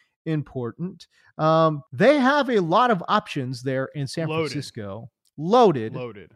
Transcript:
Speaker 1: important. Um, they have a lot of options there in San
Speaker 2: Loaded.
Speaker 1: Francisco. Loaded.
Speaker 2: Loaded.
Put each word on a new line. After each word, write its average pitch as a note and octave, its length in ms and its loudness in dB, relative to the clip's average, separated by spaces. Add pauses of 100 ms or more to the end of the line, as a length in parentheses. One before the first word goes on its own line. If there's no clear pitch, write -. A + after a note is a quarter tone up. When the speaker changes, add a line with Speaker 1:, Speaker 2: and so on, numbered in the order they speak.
(260)
Speaker 1:
important. D3+ 800 -6 (300)
Um, D#3+ 460 2 (100)
they B3+ 260 4
have C4+ 300 2
a A3+ 100 2
lot G3+ 320 2
of F3 160 0
options C3+ 560 -2
there C3 320 -4
in C#3 120 -6
San D#3+ 200 -6
Speaker 2:
Loaded. D#3 240 -4
Speaker 1:
Francisco. A2+ 580 -10 (280)
Loaded. D#3+ 560 2
Speaker 2:
Loaded. A2+ 420 -12